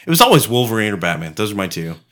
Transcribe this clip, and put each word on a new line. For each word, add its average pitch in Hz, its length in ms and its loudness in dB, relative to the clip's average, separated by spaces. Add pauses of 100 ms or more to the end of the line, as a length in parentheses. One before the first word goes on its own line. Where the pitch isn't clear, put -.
It 170 40 -2
was 165 100 4
always 220 280 4
Wolverine 110 440 0
or 101 40 -4
Batman. 82 380 -4
Those 107 180 -4
are 101 40 -10
my 95 120 -4
two. 82 280 -10 (160)